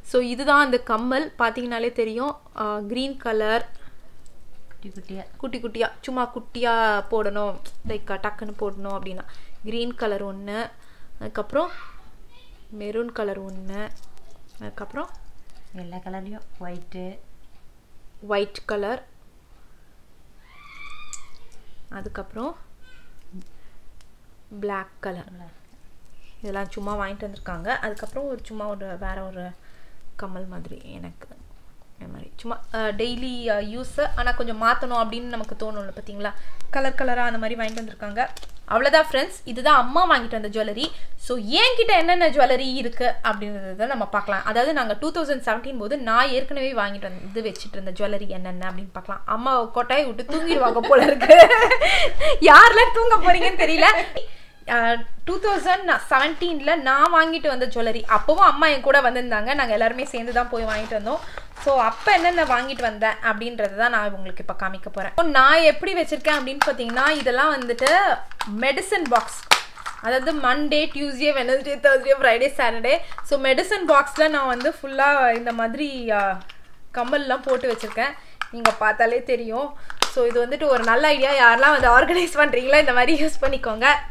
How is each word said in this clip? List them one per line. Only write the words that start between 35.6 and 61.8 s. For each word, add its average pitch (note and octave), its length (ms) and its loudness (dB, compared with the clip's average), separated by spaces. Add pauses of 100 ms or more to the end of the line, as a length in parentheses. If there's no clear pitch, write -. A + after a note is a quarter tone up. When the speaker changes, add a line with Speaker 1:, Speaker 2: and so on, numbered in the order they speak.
Speaker 1:
பாத்தீங்களா? G3+ 380 -8 (360)
Color C4+ 260 2
கலரா B3+ 200 2
அந்த A#3+ 220 0
மாதிரி A3 180 -4
வாங்கிட்டு A3 220 -8
வந்திருக்காங்க. A3 500 -6 (380)
அவ்வளவுதான் C#4+ 460 2
friends, C#4 320 -2
இதுதான் B3+ 320 2
அம்மா C4 280 4
வாங்கிட்டு B3 360 2
வந்த G#3 100 -6
jewelry. G#3+ 420 -4 (260)
So, B3 220 -4
என்கிட்ட A4 480 2
என்னென்ன F4 420 4
jewelry B3+ 440 2
இருக்கு B3 400 0 (100)
அப்படின்றத G3+ 600 -4
நம்ம B3 220 -4
பார்க்கலாம். G3+ 380 -4
அதாவது, B3 280 0
நாங்க A3+ 260 -2
டூ D#4 120 -2
தௌசண்ட் D4 300 -4
செவன்டீன் A#3+ 360 -4
போது A3+ 200 -4
நான் B3 320 2
ஏற்கனவே C4 440 -2
வாங்கிட்டு G3+ 280 -4
வந்து G3 400 -8
வச்சுட்டு G#3 300 -8
இருந்த F#3+ 200 -6
jewelry G3+ 360 0
என்னென்ன F#3 440 -4
அப்படின்னு F#3+ 220 -6
பார்க்கலாம். F#3+ 320 -10
அம்மா A#3+ 380 0
கொட்டாயை B3 500 0
விட்டு A#3+ 100 -6
தூங்கிடுவாங்க C#4 560 2
போல B3 240 8
இருக்கு. D4 440 12 (520)
<laughs> D5 420 6
யாரெல்லாம் G#4+ 520 12
தூங்க A4+ 280 6
போறீங்கன்னு F#4+ 400 6
தெரியல. D#4+ 240 4 (840)
ஆ, A#3 260 2 (300)
டூ F#4 140 -2
தௌசண்ட் F#4 600 0 (100)
செவன்டீன்ல D4+ 640 0
நான் C#4+ 380 2
வாங்கிட்டு D#4+ 340 2
வந்த B3 200 0
jewelry, A#3 400 0
அப்பவும் C#4+ 280 4
அம்மா D#4+ 320 6
என் C#4 140 2
கூட C#4 200 6
வந்திருந்தாங்க. B3 520 0
நாங்க C4+ 140 0
எல்லாருமே A3+ 380 0
சேர்ந்து A#3 280 -8
தான் A#3+ 160 0
போய் A3+ 160 -4
வாங்கிட்டு G#3+ 260 -4
வந்தோம். A3+ 280 -4 (420)
So, C4+ 200 2